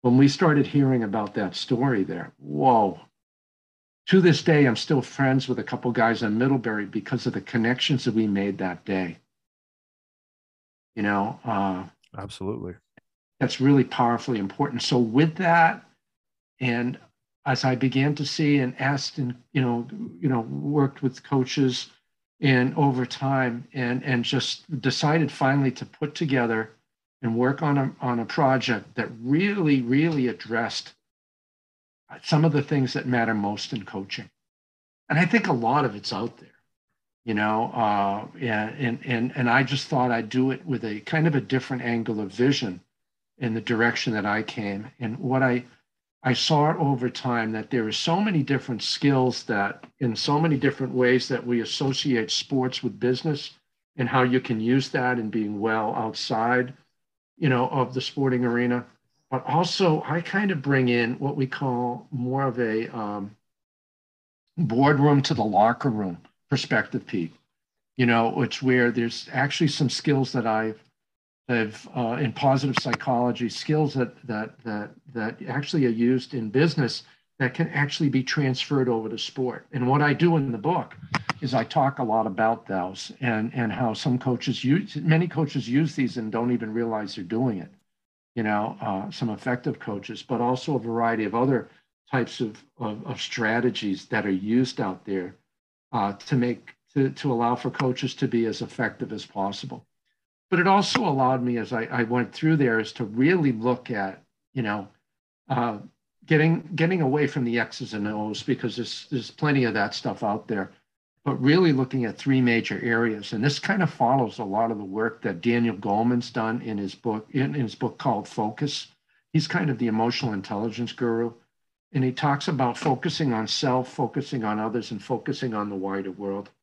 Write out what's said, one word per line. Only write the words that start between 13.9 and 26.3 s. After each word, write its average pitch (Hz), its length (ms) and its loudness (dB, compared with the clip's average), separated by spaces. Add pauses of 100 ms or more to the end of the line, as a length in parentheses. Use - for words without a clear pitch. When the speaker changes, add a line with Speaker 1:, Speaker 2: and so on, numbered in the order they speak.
Speaker 1:
important. 113 440 -2
So - 160 2
with 127 380 4
that, 170 480 4 (760)
and 120 380 -2 (480)
as 131 180 0
I 127 120 4
began 135 400 2
to 147 100 -4
see 147 320 2
and 127 220 0
asked 139 380 -2
and, 123 160 -2 (180)
you 147 80 2
know, 120 260 0 (340)
you 160 80 0
know, 123 120 2
worked 139 640 0
with 131 200 -2
coaches 131 680 0 (500)
and 135 360 4
over 131 300 2
time 131 680 -2
and, 123 320 -2
and 123 200 0
just - 560 -4
decided 147 500 2
finally 135 400 2
to 123 160 -10
put - 280 -8
together 117 560 0 (520)